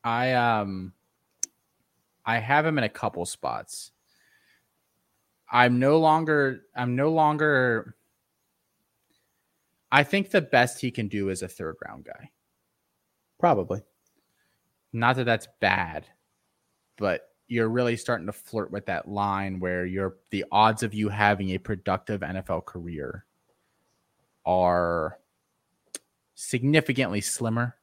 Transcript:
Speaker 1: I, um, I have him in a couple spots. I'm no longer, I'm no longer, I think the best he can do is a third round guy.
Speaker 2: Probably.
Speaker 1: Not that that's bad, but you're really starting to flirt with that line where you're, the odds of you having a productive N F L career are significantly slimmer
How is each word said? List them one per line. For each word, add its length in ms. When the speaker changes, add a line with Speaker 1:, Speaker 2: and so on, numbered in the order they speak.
Speaker 1:
I, 300
um, 600
I 140
have 300
him 100
in 60
a 60
couple 360
spots. 680
I'm 280
no 180
longer, 640
I'm 200
no 160
longer, 840
I 120
think 260
the 120
best 380
he 120
can 160
do 220
is 120
a 60
third 360
round 220
guy. 240
Speaker 2:
Probably. 420
Speaker 1:
Not 220
that 100
that's 220
bad, 460
but 340
you're 220
really 280
starting 300
to 60
flirt 380
with 140
that 220
line 520
where 280
you're, 300
the 220
odds 320
of 100
you 160
having 400
a 80
productive 640
N 160
F 140
L 100
career 640
are 720
significantly 840
slimmer 600